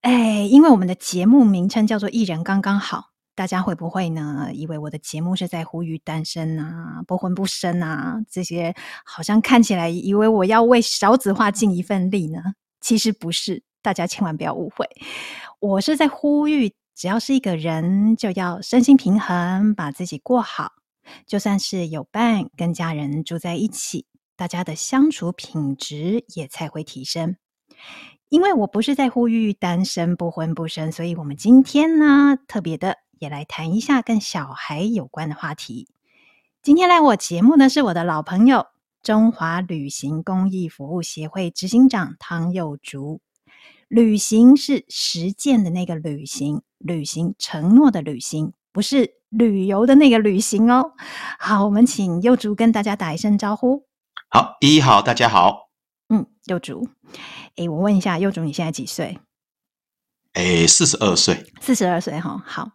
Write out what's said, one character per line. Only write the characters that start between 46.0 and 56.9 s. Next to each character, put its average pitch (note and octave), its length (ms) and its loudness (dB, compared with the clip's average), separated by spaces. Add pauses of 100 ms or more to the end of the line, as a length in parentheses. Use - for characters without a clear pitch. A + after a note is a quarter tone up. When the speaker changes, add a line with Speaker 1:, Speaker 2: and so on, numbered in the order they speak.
Speaker 1:
行， D3+ 340 -6 (160)
履 E3 280 -6
行 E3 340 -4
承 E3+ 360 0
诺 C#4 160 8
的 F3+ 120 -4
旅 C#3+ 180 -8
行， D#3 320 -6 (180)
不 G3+ 120 -4
是 C4 320 0 (160)
旅 G#3+ 340 0
游 G3+ 220 2
的 C4+ 80 6
那 C#4+ 160 8
个 A#3 80 6
旅 G#3 200 2
行 A3 320 2
哦。 C4 220 2 (460)
好， G3+ 260 0
我 G#3 60 0
们 A3 160 4
请 F3+ 340 -2
佑 A#3+ 160 4
竹 G#3 180 -4
跟 A3+ 160 2
大 G#3+ 120 0
家 G3+ 120 -2
打 E3+ 200 -6
一 - 20 -8
声 G#3 220 0
招 G#3 180 -2
呼。 C4 300 -2 (420)
Speaker 2:
好， - 320 2
依 D3 140 6
依 D#3 60 8
好， A#2+ 200 6
大 A#2 140 0
家 A#2+ 140 2
好。 F#2+ 420 2 (380)
Speaker 1:
嗯， G#3+ 180 0 (200)
佑 F3+ 120 -4
竹。 G3 300 -10 (640)